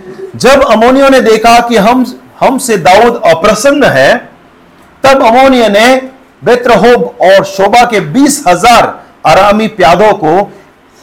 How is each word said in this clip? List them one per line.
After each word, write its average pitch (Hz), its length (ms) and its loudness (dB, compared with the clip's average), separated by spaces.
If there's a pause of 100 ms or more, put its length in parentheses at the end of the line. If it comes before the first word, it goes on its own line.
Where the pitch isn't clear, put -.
(360)
"जब 262 280 0
अम्मोनियों 254 460 2
ने 262 100 2
देखा 226 400 2
कि 233 160 -2
हम, 233 460 -2 (180)
हमसे 226 380 -2
दाऊद 196 460 0
अप्रसन्न 226 600 0
है, 147 460 0 (720)
तब 269 180 2
अम्मोनियों 247 460 2
ने 254 420 0 (340)
बेत्रहोब 233 600 0
और 185 400 0
शोबा 214 400 0
के 208 160 -4
बीस 170 480 -2
हजार 185 560 0 (220)
अरामी 202 400 0
प्यादों 180 460 0
को 170 400 -4 (500)